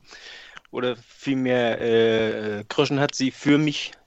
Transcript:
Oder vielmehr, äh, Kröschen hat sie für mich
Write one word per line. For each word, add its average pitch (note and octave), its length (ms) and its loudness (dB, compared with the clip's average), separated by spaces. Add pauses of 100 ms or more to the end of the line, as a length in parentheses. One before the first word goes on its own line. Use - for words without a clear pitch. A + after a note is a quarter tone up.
(720)
Oder B2 260 -4
vielmehr, B2+ 840 -2
äh, A2 840 0
Kröschen C#3 320 0
hat C#3 160 0
sie C3 160 0
für D3 260 4
mich D3+ 360 -2 (140)